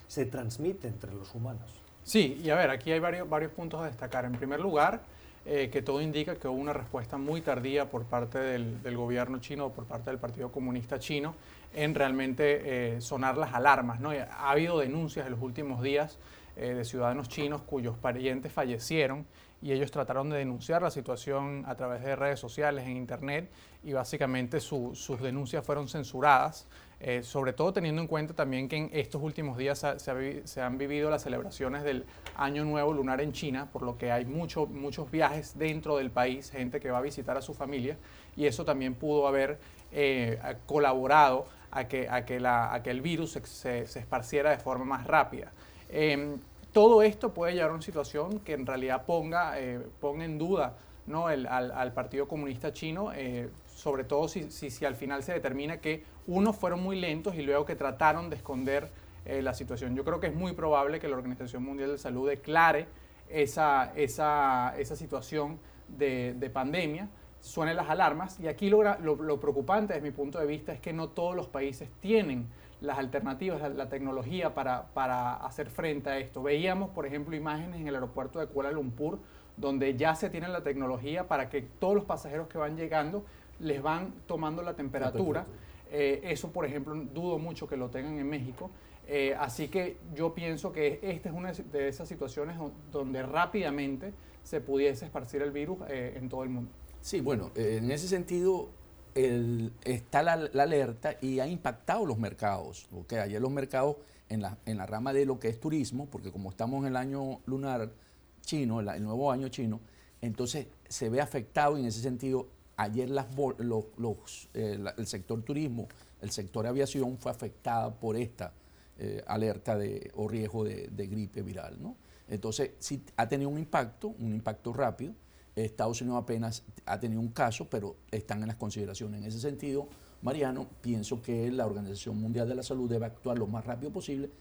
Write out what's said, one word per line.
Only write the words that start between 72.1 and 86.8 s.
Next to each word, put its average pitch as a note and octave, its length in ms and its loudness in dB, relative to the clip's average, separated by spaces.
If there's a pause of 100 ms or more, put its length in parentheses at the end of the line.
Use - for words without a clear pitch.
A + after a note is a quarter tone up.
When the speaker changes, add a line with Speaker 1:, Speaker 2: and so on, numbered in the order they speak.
Speaker 2:
las C#3+ 180 -2
alternativas, C3+ 640 -2
la, D3 80 -2
la C3+ 200 -4
tecnología C3+ 680 -2
para, B2+ 400 0
para B2 400 0
hacer - 360 -6
frente D3 400 -2
a C3+ 80 0
esto. B2+ 240 -8
Veíamos, F#3 480 2
por D#3 140 -4
ejemplo, D3 300 -4
imágenes D#3 460 -4
en D3+ 80 -4
el C#3 80 -2
aeropuerto B2+ 420 -6
de D#3 80 -2
Kuala C#3 240 -2
Lumpur, D3 480 -2 (380)
donde C#3 400 2
ya D#3 180 4
se F3 160 -2
tiene E3 160 -6
la F3+ 160 -4
tecnología C#3 640 -2
para C3+ 220 0
que C#3 140 -2
todos F#3+ 340 2
los G3+ 80 2
pasajeros D#3+ 420 -4
que E3 120 -8
van D3+ 180 -2
llegando D#3+ 480 0 (340)
les D3 240 -2
van E3 320 -2 (120)
tomando D#3+ 360 -2
la E3+ 120 -4
temperatura. C#3 680 0
Speaker 3:
La F#3 60 -8
temperatura. - 260 -16 (220)
Speaker 2:
Eh, C#3+ 380 2
eso, D#3+ 180 -6
por E3+ 140 -4
ejemplo, C#3+ 300 -4